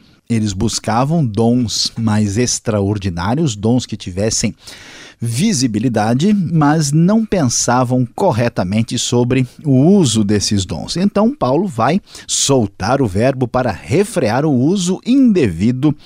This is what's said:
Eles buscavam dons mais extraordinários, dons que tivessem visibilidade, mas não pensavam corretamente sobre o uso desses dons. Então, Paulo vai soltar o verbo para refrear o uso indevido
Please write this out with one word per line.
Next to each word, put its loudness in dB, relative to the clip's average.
Eles -2
buscavam 0
dons 0
mais 0
extraordinários, -2
dons 0
que -10
tivessem -4
visibilidade, 0
mas 2
não 4
pensavam 0
corretamente -2
sobre 0
o 0
uso 4
desses 0
dons. -10
Então, 0
Paulo 0
vai 0
soltar 0
o 2
verbo 0
para -2
refrear -2
o 2
uso 0
indevido 2